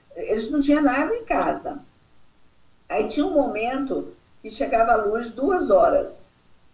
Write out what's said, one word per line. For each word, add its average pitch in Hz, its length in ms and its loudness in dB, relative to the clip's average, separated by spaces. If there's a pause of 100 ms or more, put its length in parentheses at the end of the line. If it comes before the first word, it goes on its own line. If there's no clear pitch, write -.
(140)
Eles 226 360 -4
não 294 100 0
tinham 294 220 4
nada 285 320 2
em 466 100 -6
casa. - 540 -2 (1120)
Aí 196 200 -2
tinha 294 160 0
um - 80 -2
momento 262 840 -2 (280)
que 220 80 -14
chegava 233 420 0
a 226 120 4
luz 233 260 -4
duas 294 400 0
horas. - 600 2 (440)